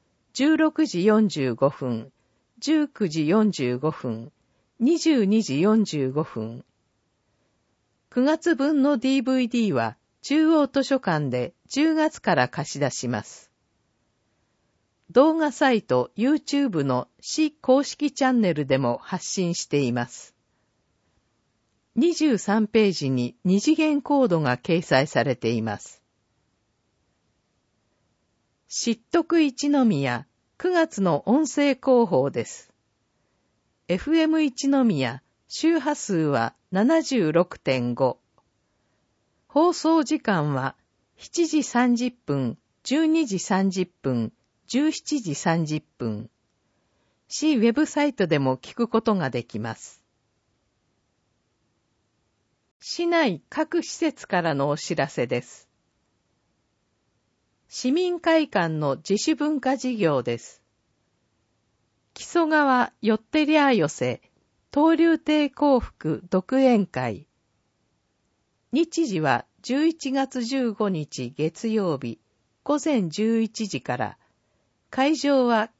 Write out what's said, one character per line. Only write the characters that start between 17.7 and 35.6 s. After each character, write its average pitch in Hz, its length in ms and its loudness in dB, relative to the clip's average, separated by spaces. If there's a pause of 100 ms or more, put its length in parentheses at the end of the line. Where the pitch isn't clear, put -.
式 - 280 -4
チ - 140 -2
ャ 262 80 2
ン 240 80 4
ネ 180 120 2
ル 147 120 -2
で 135 120 2
も 123 240 0
発 - 240 -8
信 175 280 -2
し - 120 -8
て 143 140 0
い 123 140 0
ま 120 140 -2
す。 - 280 -20 (1600)
二 330 180 2
十 294 240 2
三 208 300 0
ペ 214 220 2
ー - 20 -2
ジ 143 180 -4
に 123 360 -2
二 190 160 2
次 311 140 2
元 302 260 0
コ 277 220 2
ー 240 40 2
ド 170 140 0
が 123 160 0
掲 170 240 0
載 143 260 0
さ 120 160 0
れ 131 140 -2
て 117 140 -2
い 117 100 -2
ま 107 180 -6
す。 - 220 -20 (2750)
知 - 300 -4
徳 330 440 0
一 285 280 0
宮、 143 580 0 (300)
九 370 140 -2
月 330 300 0
の 165 240 0
音 269 220 2
声 285 280 2
広 247 340 2
報 139 200 2
で 113 140 -4
す。 - 300 -16 (1120)
エ 175 80 -2
フ 294 220 0
エ 320 100 2
ム 311 160 2
一 269 240 -2
宮、 175 540 0 (260)
周 330 320 0